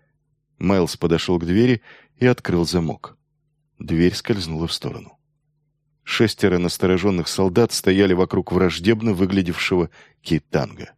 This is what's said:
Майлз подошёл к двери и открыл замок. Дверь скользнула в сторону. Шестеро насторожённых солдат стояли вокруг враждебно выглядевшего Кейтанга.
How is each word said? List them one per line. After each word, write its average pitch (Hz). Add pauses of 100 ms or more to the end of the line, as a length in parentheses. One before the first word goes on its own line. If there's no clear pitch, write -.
(600)
Майлз 90
подошёл 85
к 85
двери 110 (380)
и 127
открыл 87
замок. - (600)
Дверь 87
скользнула 82
в -
сторону. - (840)
Шестеро 101
насторожённых 90
солдат 92
стояли 95
вокруг 90
враждебно 92
выглядевшего 90 (320)
Кейтанга. -